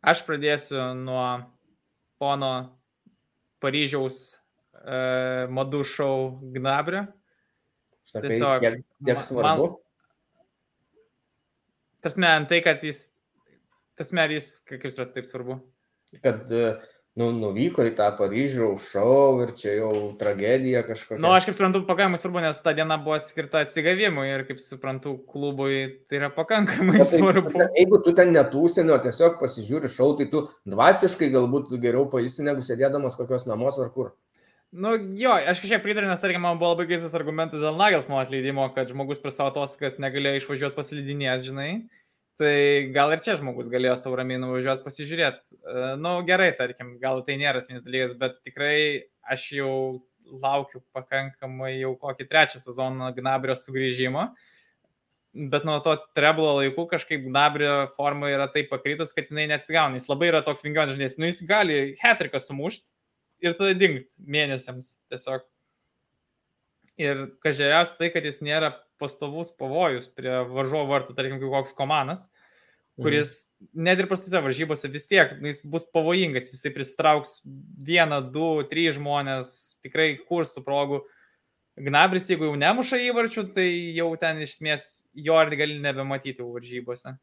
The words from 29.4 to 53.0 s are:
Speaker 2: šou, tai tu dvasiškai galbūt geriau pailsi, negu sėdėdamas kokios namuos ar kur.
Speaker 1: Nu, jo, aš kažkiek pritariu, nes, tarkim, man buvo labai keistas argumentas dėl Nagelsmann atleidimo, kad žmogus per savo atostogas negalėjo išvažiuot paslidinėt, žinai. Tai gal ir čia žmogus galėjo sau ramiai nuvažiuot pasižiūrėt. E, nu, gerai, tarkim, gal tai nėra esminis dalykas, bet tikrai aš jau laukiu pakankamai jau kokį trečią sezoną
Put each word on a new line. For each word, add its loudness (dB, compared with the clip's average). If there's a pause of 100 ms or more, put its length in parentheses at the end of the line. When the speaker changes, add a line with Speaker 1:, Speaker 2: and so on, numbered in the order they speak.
Speaker 2:
šou, 4
tai 0
tu 0 (200)
dvasiškai 4
galbūt 2
geriau 2
pailsi, -2
negu -2
sėdėdamas 0
kokios -4
namuos -2
ar -4
kur. -4 (640)
Speaker 1:
Nu, -2 (160)
jo, 0
aš 2
kažkiek 0
pritariu, 0
nes, 0
tarkim, -2
man 0
buvo 2
labai 0
keistas -2
argumentas -4
dėl 0
Nagelsmann 2
atleidimo, -2 (100)
kad -2
žmogus -6
per -8
savo -2
atostogas -6
negalėjo -2
išvažiuot -4
paslidinėt, -4
žinai. -8 (760)
Tai 4 (340)
gal 2
ir -2
čia -2
žmogus -6
galėjo 2
sau -4
ramiai -4
nuvažiuot -2
pasižiūrėt. -4
E, -10 (180)
nu, -2
gerai, 4 (100)
tarkim, -6
gal -2
tai -6
nėra 0
esminis -16
dalykas, -2
bet -4
tikrai -2 (420)
aš -6 (160)
jau -2 (680)
laukiu -2
pakankamai -8
jau -4
kokį -10
trečią 2
sezoną -6